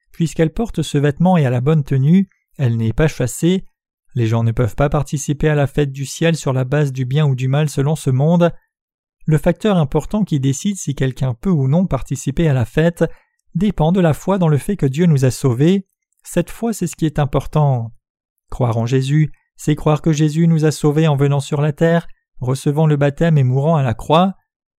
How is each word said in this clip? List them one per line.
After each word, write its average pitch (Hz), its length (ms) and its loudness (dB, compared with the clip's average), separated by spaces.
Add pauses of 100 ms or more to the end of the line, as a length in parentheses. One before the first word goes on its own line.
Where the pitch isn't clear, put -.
(120)
puisqu'elle 160 420 -2
porte 208 300 -4
ce - 140 -4
vêtement 165 400 2
et 143 80 2
a 123 40 0
la 123 120 0
bonne 151 220 2
tenue, 156 460 2 (280)
elle 120 200 0
n'est 113 160 -2
pas 156 140 2
chassée. 165 580 -2 (500)
Les 117 120 0
gens 117 160 0
ne 113 80 2
peuvent 120 240 -2
pas 147 140 0
participer 147 580 -2
à 151 80 2
la 143 120 2
fête 143 240 -2
du 135 140 -8
ciel 165 300 0
sur 143 180 -4
la 131 100 0
base 143 280 0
du 131 140 -4
bien 143 200 0
ou 135 100 2
du 131 120 -4
mal 147 220 0
selon 147 260 -2
ce - 140 -4
monde. 160 420 4 (760)
Le 156 120 2
facteur 180 400 0
important 156 460 -2
qui 156 160 -2
décide 139 380 -2
si - 180 -6
quelqu'un 131 400 -4
peut 196 160 -4
ou 139 160 2
non 175 180 2
participer 143 640 -2
à 135 40 2
la 127 120 0
fête 165 400 0 (480)
dépend 180 380 0
de 196 80 2
la 165 140 4
foi 190 260 -2
dans 170 80 2
le 147 100 2
fait 196 180 -4
que 143 120 -2
Dieu 147 180 0
nous 143 180 4
a 127 80 2
sauvés. 147 560 0 (360)
Cette - 260 -4
foi, 226 240 -6
c'est 175 140 -6
ce - 80 -10
qui 165 100 -2
est 151 140 -2
important. 135 760 -2 (560)
Croire 117 280 -2
en 113 100 -2
Jésus, 135 440 0 (240)
c'est 151 200 -2
croire 151 260 0
que 160 120 0
Jésus 156 340 2
nous 156 180 2
a 151 60 4
sauvés 151 360 0
en 147 80 2
venant 143 240 0
sur 143 220 -4
la 151 120 0
terre, 165 340 0 (320)
recevant 143 480 0
le 151 80 4
baptême 143 420 2
et 135 60 4
mourant 139 320 0
à 139 80 0
la 117 100 -2
croix. 175 420 0 (440)